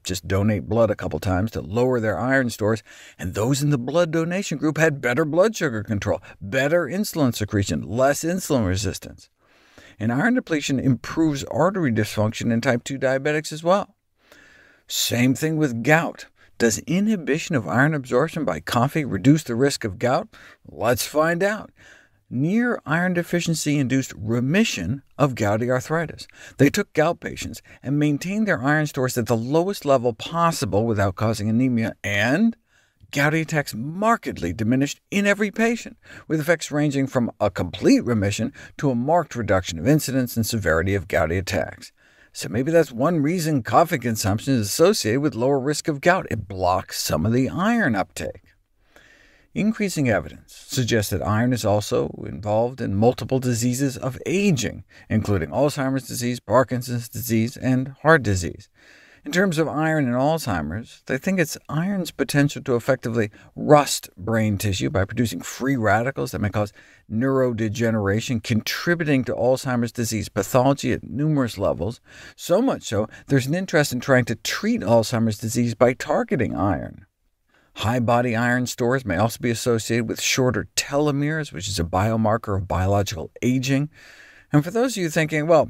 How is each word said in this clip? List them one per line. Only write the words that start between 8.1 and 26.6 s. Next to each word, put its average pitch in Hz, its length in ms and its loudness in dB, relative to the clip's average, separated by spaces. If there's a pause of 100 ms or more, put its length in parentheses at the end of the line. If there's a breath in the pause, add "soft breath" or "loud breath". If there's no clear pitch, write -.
insulin 160 420 0
resistance. 92 640 -4 (720 soft breath)
And 113 140 -2
iron 202 220 2
depletion 151 440 -2
improves 139 640 0
artery 170 460 0
dysfunction 110 640 0
in 113 80 2
type 120 240 0
two 139 120 -8
diabetics 139 560 -2
as 156 120 -12
well. 185 320 0 (920 soft breath)
Same 123 480 0
thing 156 220 -2
with 123 260 0
gout. 151 440 0 (320 soft breath)
Does 113 220 2
inhibition 170 760 0
of 104 100 0
iron 127 260 4
absorption 139 520 0
by 82 160 -4
coffee 135 440 0
reduce 123 380 2
the 117 140 -6
risk 135 260 0
of 98 160 -6
gout? 131 300 0 (360 loud breath)
Let's 110 440 -2
find 165 340 2
out. 202 300 -4 (560 soft breath)
Near 208 560 0
iron 175 300 0
deficiency 165 640 0
induced 131 380 0
remission 123 880 0 (120)
of 131 200 0
gouty 110 340 0
arthritis. 151 560 -4 (320 loud breath)
They - 120 6